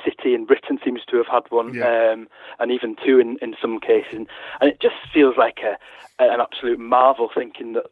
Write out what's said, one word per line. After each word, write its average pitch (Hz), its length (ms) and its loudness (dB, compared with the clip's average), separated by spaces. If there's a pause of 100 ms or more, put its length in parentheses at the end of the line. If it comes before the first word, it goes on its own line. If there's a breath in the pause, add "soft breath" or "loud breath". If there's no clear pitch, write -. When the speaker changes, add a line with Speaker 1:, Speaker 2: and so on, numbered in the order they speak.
Speaker 1:
city - 300 -2
in 113 120 -2
Britain - 380 0
seems 123 260 -4
to 123 80 0
have 117 100 0
had 123 220 0
one, 117 260 -2
Speaker 2:
Yeah. 117 380 2
Speaker 1:
um, 110 140 -12 (320 loud breath)
and 120 120 -2
even 120 240 -6 (100)
two 131 140 6
in, 120 220 2
in 113 200 -10
some 113 180 -4
cases. - 340 0
And, 110 140 -12 (340 loud breath)
and - 100 4
it - 100 -10
just 233 140 0 (180)
feels 139 240 6
like 120 260 2
a, 104 140 -4 (440 loud breath)
an 123 200 4
absolute 120 380 -4
marvel 123 540 2
thinking 117 400 -8
that 117 180 -4